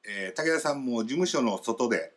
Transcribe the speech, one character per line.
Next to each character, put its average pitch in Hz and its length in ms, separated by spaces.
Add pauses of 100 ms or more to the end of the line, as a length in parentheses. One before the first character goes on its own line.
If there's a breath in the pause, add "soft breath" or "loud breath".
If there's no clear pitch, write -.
え 98 280
ー、 - 20
武 160 200
田 147 40
さ 151 140
ん 139 100
も 117 200
事 113 40
務 165 180
所 165 140
の 110 160
外 117 320
で、 90 280